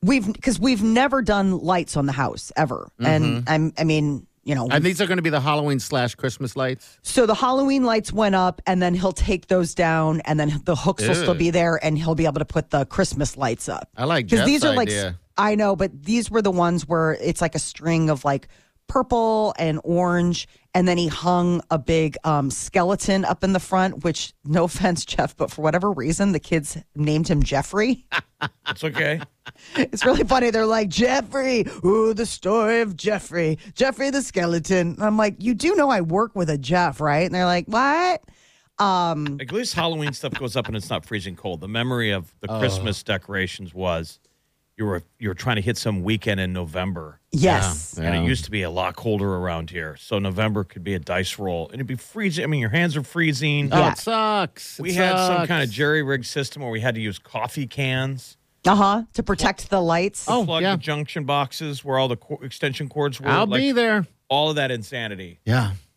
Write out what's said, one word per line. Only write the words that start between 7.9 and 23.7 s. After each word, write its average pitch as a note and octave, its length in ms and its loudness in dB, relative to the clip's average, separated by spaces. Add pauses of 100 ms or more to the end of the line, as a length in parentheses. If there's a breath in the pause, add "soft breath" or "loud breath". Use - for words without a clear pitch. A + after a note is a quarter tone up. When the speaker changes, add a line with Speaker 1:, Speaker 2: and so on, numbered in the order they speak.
Speaker 1:
went G3+ 240 2
up, F#3 320 2
and F#3 140 2
then F3 140 2
he'll F#3 180 0
take - 360 0
those F3+ 260 2
down, D#3+ 480 2
and D3+ 180 0
then D3 240 0
the F3 100 2
hooks - 320 0
will B2 80 4
still F3 200 2
Speaker 2:
Ew. E3 40 -6
Speaker 1:
be E3+ 120 2
there, E3+ 340 2
and D3+ 140 2
he'll D#3+ 160 0
be D#3+ 100 0
able D3 140 0
to - 80 -2
put - 240 -4
the C#3 160 0
Christmas - 500 -2
lights B2 320 -4
up. - 300 -10
Speaker 2:
I A#2+ 60 -2
like D#3 260 0
Speaker 1:
'Cause A3+ 160 4
these C#4+ 160 4
Speaker 2:
Jeff's D4+ 100 2
Speaker 1:
are, - 40 2
like, A#3+ 120 2
Speaker 2:
idea. G3 300 -4 (180)
Speaker 1:
I G#3 200 2
know, G3+ 200 2
but F#3 140 0 (140)
these G#3+ 260 0
were A3 100 2
the G3+ 100 2
ones F3 380 2
where D#3+ 320 2
it's E3 220 -2
like E3 120 -2
a D#3+ 60 -2
string D#3+ 480 -2
of, D3 160 -2
like, C#3 240 -2 (400 soft breath)
purple A3+ 680 2
and D#3 260 0
orange, F3 640 0 (260 soft breath)
and F3+ 140 4
then F3 100 2
he F3 80 2
hung F3 540 2 (100)
a D#3+ 80 2
big, D#3+ 460 0
um, D3 260 2
skeleton F#3+ 720 0
up F3 200 -2
in F#3+ 80 2
the F#3 80 0
front, F#3 420 0